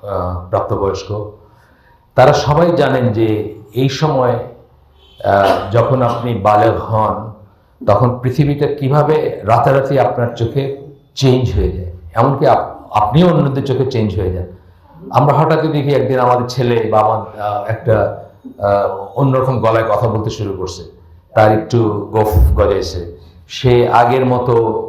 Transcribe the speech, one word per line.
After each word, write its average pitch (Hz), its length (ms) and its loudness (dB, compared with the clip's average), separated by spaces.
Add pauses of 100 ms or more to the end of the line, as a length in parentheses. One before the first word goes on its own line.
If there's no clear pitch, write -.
আহ, 90 480 -6
প্রাপ্তবয়স্ক, 98 800 -4 (840)
তারা 131 180 6
সবাই 147 440 2
জানেন 127 360 0
যে 107 420 -2 (180)
এই 131 160 0
সময়, 131 500 0 (840)
আহ, 98 480 2
যখন 117 300 2
আপনি 117 340 -2
বালেগ 104 400 2
হন, 107 560 -4 (560)
তখন 117 320 2
পৃথিবীটা 143 480 0
কিভাবে 143 760 0
রাতারাতি 135 560 2
আপনার 120 360 0
চোখে 135 420 -4 (380)
চেঞ্জ 127 400 2
হয়ে - 160 0
যায়, - 200 -10 (220)
এমনকি 139 340 2
আপ-, - 440 -2
আপনিও 120 360 4
অন্যদের 143 380 0
চোখে 131 260 -2
চেঞ্জ 107 280 -2
হয়ে 90 140 -2
যান। 87 140 -6 (640)
আমরা 139 220 2
হঠাৎই 156 340 2
দেখি 143 280 0
একদিন 127 240 0
আমাদের 123 280 2
ছেলে 120 440 0
বা 107 80 4
আমার, 107 420 -2
আহ, 104 260 -4
একটা, 107 580 -2 (200)
আহ, 101 460 0 (240)
অন্যরকম 131 440 0
গলায় 113 300 0
কথা 104 180 0
বলতে 107 220 -2
শুরু 98 240 -6
করছে, 90 300 -10 (520)
তার 110 160 4
একটু 107 600 -2
গোঁফ 107 440 2
গজাইছে, 95 600 -2 (320)
সে 120 400 2
আগের 120 380 2
মতো 117 640 0